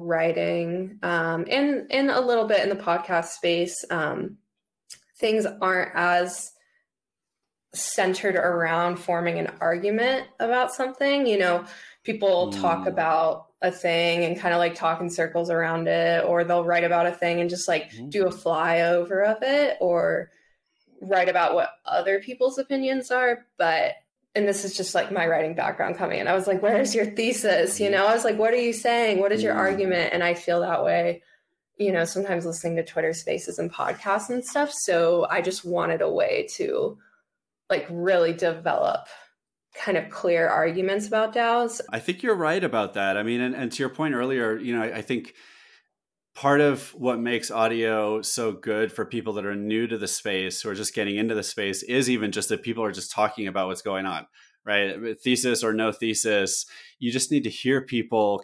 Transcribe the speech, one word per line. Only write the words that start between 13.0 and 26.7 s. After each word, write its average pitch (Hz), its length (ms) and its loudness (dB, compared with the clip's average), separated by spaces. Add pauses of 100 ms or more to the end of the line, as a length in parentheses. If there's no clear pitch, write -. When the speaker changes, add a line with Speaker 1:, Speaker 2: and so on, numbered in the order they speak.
Speaker 1:
a 185 100 2
thing 170 540 2
and 175 160 -2
kinda, 175 160 2
like, 170 180 2
talk 165 280 0
in 175 80 -4
circles 170 400 -2
around 165 380 0
it, 165 360 2
or 175 180 2
they'll 175 220 2
write 170 200 2
about 170 220 4
a 175 60 0
thing 170 280 0
and 175 100 0
just, 180 180 -6
like, 156 240 0
Speaker 2:
Mm. 117 180 -12
Speaker 1:
do 196 160 2
a 175 40 2
flyover 170 960 2
of 220 160 0
it, 277 380 2
or 170 500 2 (720)
write 185 260 2
about 175 260 4
what 175 160 2 (140)
other 190 360 0
people's 254 380 -2
opinions 269 520 -2
are. 247 360 0 (120)
But, 165 380 2 (380)
and 208 140 2
this 202 160 -2
is 196 120 -6
just, 185 180 -4
like, 190 180 0
my 180 140 0
writing 160 280 0
background 165 420 -2
coming 170 220 -2
in, - 100 -4
I 175 60 2
was 190 120 0
like, 190 160 0
"Where's 233 320 2